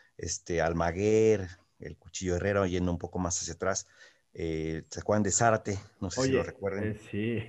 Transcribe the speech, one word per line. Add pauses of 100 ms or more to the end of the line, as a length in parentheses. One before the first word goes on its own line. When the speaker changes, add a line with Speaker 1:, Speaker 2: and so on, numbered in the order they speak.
(160)
Speaker 1:
este,
Almaguer, (300)
el
Cuchillo
Herrera,
yendo
un
poco
más
hacia
atrás. (460)
Eh,
¿se
acuerdan
de
Zárate? (220)
No
sé
si
Speaker 2:
Oye,
Speaker 1:
lo
recuerdan.
Speaker 2:
eh, (160)
sí,